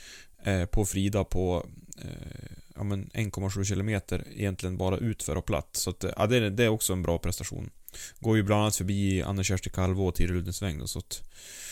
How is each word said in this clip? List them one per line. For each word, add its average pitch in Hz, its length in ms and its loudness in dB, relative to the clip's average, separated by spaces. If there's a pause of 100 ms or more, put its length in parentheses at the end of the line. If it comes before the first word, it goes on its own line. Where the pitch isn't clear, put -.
(440)
eh, 92 220 2
på 104 200 2
Frida 98 380 2
på, 90 420 2 (360)
eh, - 480 -12 (260)
ja, - 80 -6
men 101 300 -2
en 107 180 0
komma 95 180 -2
sju 98 160 0
kilometer 98 720 0
egentligen 92 420 -2
bara 92 200 2
utför 107 380 -2
och 85 100 -2
platt. - 260 0
Så - 180 -2
att, - 140 -4
eh, 90 140 0
ja, 107 100 4
det 123 100 4
är, 110 120 2
det 107 140 2
är 113 60 6
också 107 240 0
en 92 100 0
bra 85 140 2
prestation. - 520 -4 (500)
Går 110 180 4
ju 107 60 4
bland 104 180 4
annat 107 140 2
förbi 98 480 2
Anna-Kersti 95 460 0
Kalvo 95 380 2
och 87 80 0
Tiril - 180 4
Rudensväng 87 460 -4
då, - 80 -6
så - 120 -6
att, - 240 -10 (480)